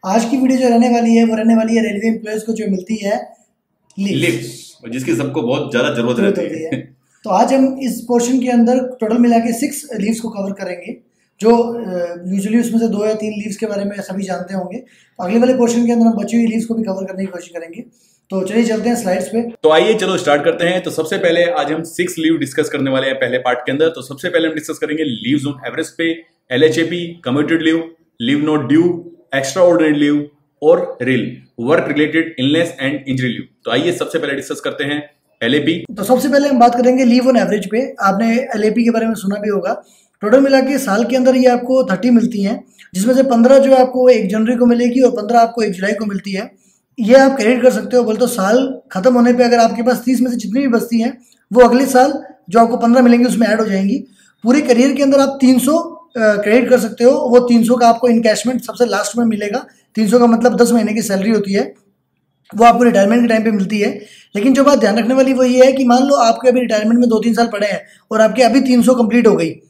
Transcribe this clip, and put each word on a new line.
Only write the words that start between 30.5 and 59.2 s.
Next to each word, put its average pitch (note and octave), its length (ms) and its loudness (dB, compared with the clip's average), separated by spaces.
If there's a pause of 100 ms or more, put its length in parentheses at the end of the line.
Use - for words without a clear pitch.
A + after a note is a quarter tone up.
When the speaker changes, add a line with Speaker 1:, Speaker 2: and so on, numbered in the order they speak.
Speaker 2:
और E3 400 0
real, A#2+ 400 -4 (200)
work C3 200 0
related D3+ 420 -2 (200)
illness D#3+ 220 0
and C#3 280 -6
injury B2+ 360 -6
leave। G2 180 -10 (160)
तो A2+ 60 -6
आइए D#3 220 0
सबसे D#3+ 260 -6
पहले C#3+ 160 -6
discuss C#3+ 260 -10
करते D3 240 -8
हैं D3 260 -8 (320)
एलएपी। D3+ 520 -2
Speaker 1:
तो G3 100 -8
सबसे B3+ 240 0
पहले C#4+ 200 0
हम C4 100 0
बात A#3+ 160 4
करेंगे B3+ 300 2
leave A#3+ 220 2
on C4 100 4
average G3 380 -2
pay। A#3+ 80 -2 (200)
आपने A3+ 360 0
एलएपी A3 460 -2
के A#3 60 2
बारे A3+ 160 -2
में A3+ 80 -4
सुना G3 260 -6
भी G#3 80 -6
होगा। G3+ 360 -4 (360)
टोटल G#3+ 200 4
मिला C4+ 200 4
के C#4 180 -2
साल G#3 260 0
के B3 120 -2
अंदर B3+ 200 4
ये B3+ 100 4
आपको B3 380 2
थर्टी F#3+ 260 0
मिलती G3+ 320 2
हैं, G3 220 -4 (300)
जिसमें G#3+ 200 0
से C4+ 80 4
पन्द्रह C4 360 6
जो C4+ 120 4
है C4 100 6
आपको B3+ 280 2
एक G#3+ 200 4
जनवरी A3 280 0
को A#3+ 100 2
मिलेगी A#3+ 340 2
और B3 100 6
पन्द्रह A3 280 0
आपको A3+ 240 2
एक G3+ 100 -2
जुलाई F#3+ 200 -4
को A3 140 -6
मिलती G3 260 -8
है। G3+ 280 -10 (400)
ये A3+ 140 4
आप C4+ 220 6
credit A3+ 260 0
कर B3+ 80 6
सकते G#3+ 260 -4
हो। A#3+ 80 2
बोले G#3+ 140 -2
तो B3 80 0
साल A3+ 520 -2 (140)
खत्म G#3+ 220 2
होने A#3+ 180 4
पे B3 120 2
अगर A#3 140 2
आपके A#3 240 2
पास A#3+ 220 -2
तीस B3 160 0
में B3+ 100 0
से A#3+ 60 -4
जितनी G3+ 240 -4
भी C#4 80 -2
बचती A#3 320 0
हैं, B3 180 -4 (340)
वो A#3 80 4
अगले B3 260 4
साल C4+ 380 2 (260)
जो A3 100 4
आपको A3+ 160 2
पन्द्रह A#3 260 4
मिलेंगी A#3+ 220 6
उसमें A3 220 0
ऐड A3 140 0
हो A3 60 0
जाएंगी। G3 320 -2 (440)
पूरे B3+ 180 4
career B3+ 320 2
के C#4 100 -2
अंदर C#4 160 4
आप C4+ 220 0
तीन B3+ 180 4
सौ, D4 200 0 (380)
अ, - 20 -6
क्रेडिट G#3+ 520 2
कर B3 100 4
सकते A3 240 -4
हो। B3 60 6
वो C4 300 4
तीन A#3+ 240 2
सौ A#3 100 2
का A#3+ 140 4
आपको A#3 200 2
encashment A3+ 520 0
सबसे A#3+ 260 -2
last G#3+ 320 -4
में A#3+ 60 0